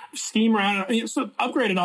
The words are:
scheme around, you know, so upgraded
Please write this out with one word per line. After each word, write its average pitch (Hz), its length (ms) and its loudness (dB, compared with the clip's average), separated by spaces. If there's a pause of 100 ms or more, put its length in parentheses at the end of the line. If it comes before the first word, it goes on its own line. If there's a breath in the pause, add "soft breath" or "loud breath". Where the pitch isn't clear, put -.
(140 loud breath)
scheme 220 420 0
around, 196 320 0
you 233 120 0
know, 226 60 -8
so 254 200 -4 (120)
upgraded 247 460 0